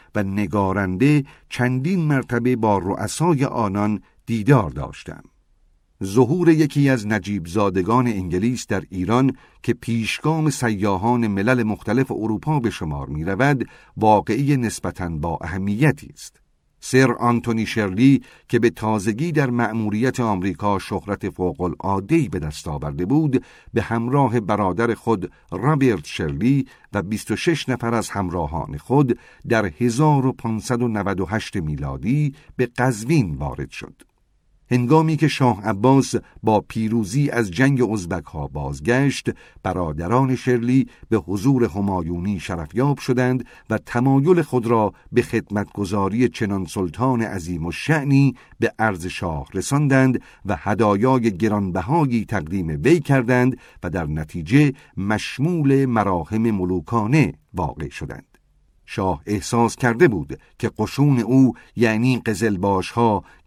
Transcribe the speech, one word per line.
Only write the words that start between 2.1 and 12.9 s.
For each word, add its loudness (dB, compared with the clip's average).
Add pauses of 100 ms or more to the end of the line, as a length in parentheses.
با 2
رؤسای 0
آنان -2 (260)
دیدار 2
داشتم. -12 (800)
ظهور 2
یکی 4
از 0
نجیب -2
زادگان 2
انگلیس -2
در -4
ایران 2 (280)
که 0
پیشگام -2
سیاحان 0
ملل 0
مختلف -2
اروپا -2
به 0
شمار -8